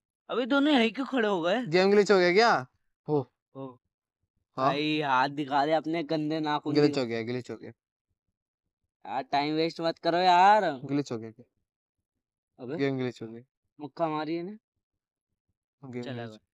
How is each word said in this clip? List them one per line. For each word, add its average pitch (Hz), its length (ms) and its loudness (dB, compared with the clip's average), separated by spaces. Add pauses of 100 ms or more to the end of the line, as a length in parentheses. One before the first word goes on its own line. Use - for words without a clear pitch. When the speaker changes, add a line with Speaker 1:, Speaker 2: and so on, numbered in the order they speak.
(300)
Speaker 1:
अबे 226 160 -2
दोनों 277 280 2
यहीं 226 180 4
क्यों 254 140 -8
खड़े 233 220 0
हो 196 140 0
गए? 208 240 -2
Speaker 2:
गेम 185 260 2
ग्लिच 208 200 4
हो 196 60 6
गया 175 160 4
क्या? 190 340 4 (400)
हो। 147 240 -2 (240)
Speaker 1:
हो। 131 240 -16 (800)
Speaker 2:
हाँ? 131 120 2
Speaker 1:
भाई 151 320 0
हाथ 135 280 2
दिखा 143 360 -2
दे 156 60 -2
अपने 160 320 -2
गंदे 156 360 -4
नाखून 151 340 -4
Speaker 2:
ग्लिच 147 120 6
Speaker 1:
दिखा। 147 160 0
Speaker 2:
हो 123 60 -2
गया, 113 140 -4
ग्लिच 120 300 -8
हो 110 60 -10
गया। - 140 -18 (1300)
Speaker 1:
यार 123 180 -8
टाइम 143 320 -2
वेस्ट 165 260 -2
मत 165 180 -4
करो 165 180 0
यार। 185 540 6 (140)
Speaker 2:
ग्लिच 143 260 -2
हो 120 60 -6
गया 113 140 -14
क्या? - 140 -20 (1120)
Speaker 1:
अबे। 135 180 -10
Speaker 2:
गेम 139 200 -2
ग्लिच 127 240 -6
हो 113 60 -10
गई। 117 160 -18 (360)
Speaker 1:
मुक्का 147 300 -6
मारी 156 260 -4
है 170 80 -8
ना? 208 140 -14 (1200)
Speaker 2:
गेम 123 220 -12
Speaker 1:
चलेगा, 120 240 -10
Speaker 2:
ग्लिच। 107 140 -20 (120)